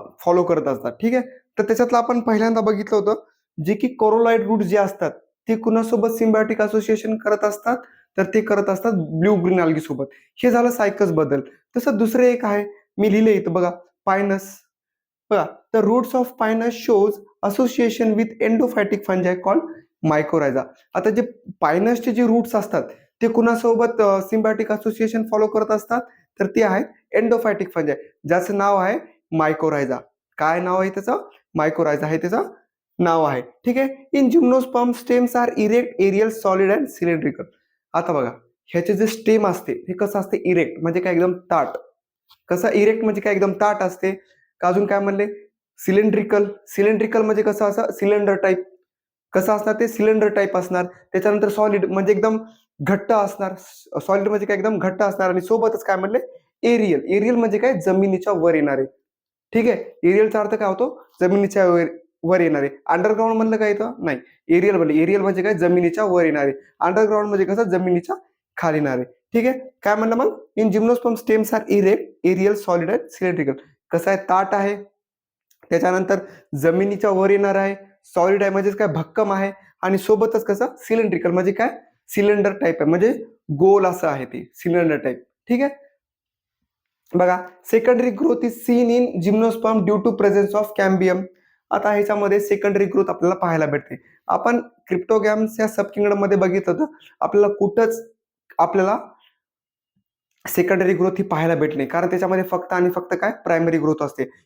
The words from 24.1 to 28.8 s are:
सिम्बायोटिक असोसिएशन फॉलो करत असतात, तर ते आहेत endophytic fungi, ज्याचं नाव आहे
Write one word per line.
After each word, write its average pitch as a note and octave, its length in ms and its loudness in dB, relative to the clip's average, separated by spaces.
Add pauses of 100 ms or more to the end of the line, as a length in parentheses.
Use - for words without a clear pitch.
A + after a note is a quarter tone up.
सिम्बायोटिक G#3+ 500 -2
असोसिएशन A3 600 -2
फॉलो G#3+ 160 2
करत G#3+ 240 -2
असतात, G#3+ 300 -2 (380)
तर G3 60 2
ते G3+ 180 0
आहेत G3+ 220 0 (320)
endophytic A3 500 0 (100)
fungi, D3+ 160 -2 (340)
ज्याचं F3+ 300 0
नाव G3+ 200 2
आहे F#3+ 220 0 (380)